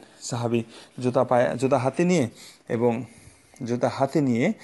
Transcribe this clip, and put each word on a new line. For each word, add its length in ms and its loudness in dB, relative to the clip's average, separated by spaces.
সাহাবী 400 -2
জুতা 260 0
পায়ে, 340 2
জুতা 200 2
হাতে 260 0
নিয়ে 240 2
এবং 360 0
জুতা 240 -2
হাতে 320 0
নিয়ে 320 2